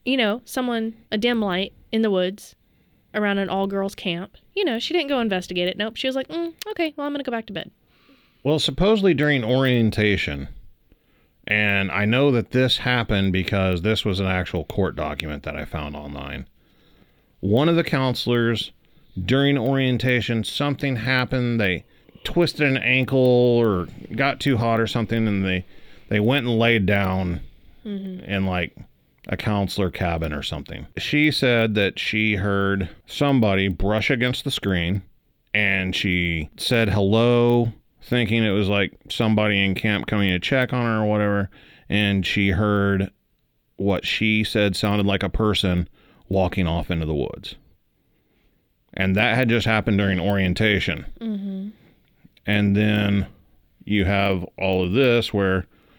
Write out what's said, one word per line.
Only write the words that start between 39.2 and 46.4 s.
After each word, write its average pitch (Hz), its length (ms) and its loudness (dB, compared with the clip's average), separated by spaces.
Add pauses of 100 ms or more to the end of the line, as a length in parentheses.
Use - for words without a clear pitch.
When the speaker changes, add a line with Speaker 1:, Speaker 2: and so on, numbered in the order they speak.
Speaker 2:
in 98 120 2
camp 104 320 -2
coming 101 240 0
to 90 80 0
check 127 340 0
on 123 120 -2
her 110 180 0
or - 20 0
whatever, 104 440 0 (380)
and 101 380 2
she 101 240 0
heard 101 640 2 (640)
what 98 300 0
she 107 360 2
said 104 320 0
sounded 104 300 0
like 101 180 0
a 95 60 -2
person 92 580 0 (420)
walking 95 360 0